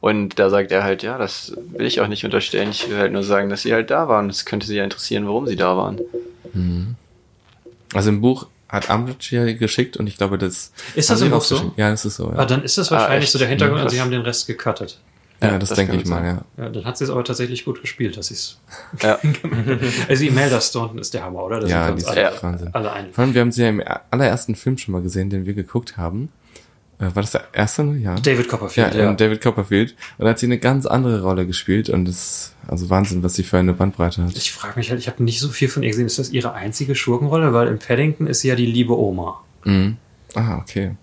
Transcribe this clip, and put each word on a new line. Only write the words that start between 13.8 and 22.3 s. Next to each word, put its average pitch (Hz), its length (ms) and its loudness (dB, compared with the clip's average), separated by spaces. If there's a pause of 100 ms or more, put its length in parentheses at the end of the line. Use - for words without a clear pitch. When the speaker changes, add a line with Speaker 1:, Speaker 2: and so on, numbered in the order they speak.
Speaker 1:
Mhm. 135 40 0
Speaker 3:
und 120 60 0
sie 120 60 0
Speaker 1:
Das 127 80 0
Speaker 3:
haben 127 80 -2
den 123 100 -2
Rest 120 240 -4
gecuttet. - 540 -6 (420)
Speaker 2:
Ja, 107 60 4
Speaker 1:
Ja, 101 100 2
Speaker 2:
das 101 120 -2
Speaker 1:
das - 60 0
Speaker 2:
denke 98 180 2
Speaker 1:
kann 90 60 2
Speaker 2:
ich 90 60 -4
mal, 85 160 0
Speaker 1:
sein. 87 180 -2 (160)
Speaker 2:
ja. 127 80 -10
Speaker 3:
Ja, 117 60 -8
dann 110 140 -8
hat 123 120 -6
sie - 60 -4
es 135 80 -2
aber 127 140 -2
tatsächlich 123 400 -4
gut 123 160 -6
gespielt, 113 360 -4
dass 98 120 -8
sie's - 300 -10 (440)
Speaker 1:
Ja. 214 140 4
Speaker 3:
<laughs> 151 260 0
gemacht 120 240 -2
hat. 131 420 -2
Also 139 160 4
Imelda 131 360 4
Staunton 113 380 -2
ist 101 160 -8
der 120 100 -6
Hammer, 90 180 -8
oder? 104 160 -4
Da 107 80 -2
Speaker 2:
Ja, 85 200 2
Speaker 3:
sind - 0 -
wir 82 80 2
uns 85 100 -2
Speaker 2:
die - 80 -2
ist - 40 2
Speaker 3:
alle, 92 260 0